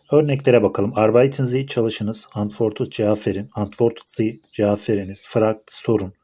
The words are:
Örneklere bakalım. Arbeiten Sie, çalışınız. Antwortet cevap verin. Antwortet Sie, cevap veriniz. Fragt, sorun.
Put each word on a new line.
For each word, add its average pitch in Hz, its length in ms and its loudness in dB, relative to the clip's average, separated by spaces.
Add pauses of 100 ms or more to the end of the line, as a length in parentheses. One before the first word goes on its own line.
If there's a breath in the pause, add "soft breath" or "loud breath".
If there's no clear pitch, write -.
(120 soft breath)
Örneklere 135 520 4
bakalım. 101 320 0
Arbeiten 120 480 4
Sie, 131 240 -2
çalışınız. 110 680 -4
Antwortet 107 580 -4
cevap 104 360 0
verin. 98 260 -4
Antwortet 113 560 -2
Sie, 113 300 -4 (140)
cevap 104 360 0
veriniz. 101 380 -4
Fragt, 110 440 -2
sorun. 101 420 -2 (100)